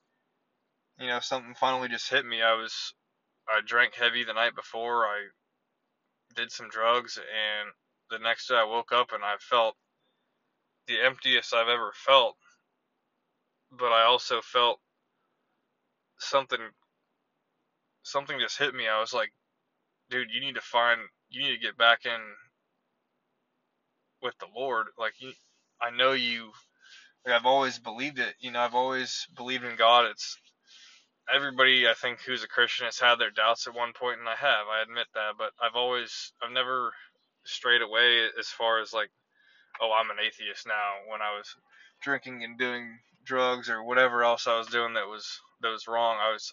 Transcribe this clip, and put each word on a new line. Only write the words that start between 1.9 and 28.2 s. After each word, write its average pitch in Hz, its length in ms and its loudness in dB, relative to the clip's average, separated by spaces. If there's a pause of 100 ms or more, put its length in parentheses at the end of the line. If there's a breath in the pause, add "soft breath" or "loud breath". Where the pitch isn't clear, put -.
hit 131 160 0
me. 117 160 -4
I 113 120 6
was, 113 400 -6 (560)
I 107 160 2
drank 120 300 2
heavy 120 280 0
the 113 100 -6
night 113 220 0
before. 117 500 -2
I 104 220 -6 (1080)
did 120 160 -8
some 113 180 -14
drugs, 113 480 0
and 107 540 -6 (380)
the 113 140 -8
next 113 240 -2
day 127 80 2
I 113 100 6
woke 117 260 -2
up 120 200 2
and 104 120 -6
I 104 160 -2
felt 113 360 2 (1120)
the 117 160 0
emptiest 127 500 2
I've 117 140 2
ever 117 280 0
felt. 131 400 4 (1400 soft breath)
But 123 200 0
I 113 120 6
also 120 380 4
felt 120 380 0 (1400)
something, 131 400 -2 (1400)
something 143 360 -6
just 113 200 -2
hit 139 160 0
me. 120 120 -4
I 110 120 2
was 113 140 -4
like, 110 180 -2 (800)
"Dude, 123 200 -4
you 120 120 -6
need 135 140 -8
to 135 60 -6
find, 120 380 2 (300)
you 127 120 -12
need 139 120 -2
to 117 120 -6
get 107 120 -6
back 117 280 4
in 117 140 -4 (2000)
with 123 180 -8
the 92 160 -14
Lord." 120 320 -2 (120)
Like, 110 200 -4
you, 127 120 -16 (500)
I 120 80 -4
know 127 220 4
you, 117 400 -2 (760 loud breath)
like, 123 80 2
I've 117 120 4
always 131 340 4
believed 127 400 -8
it. 107 200 -4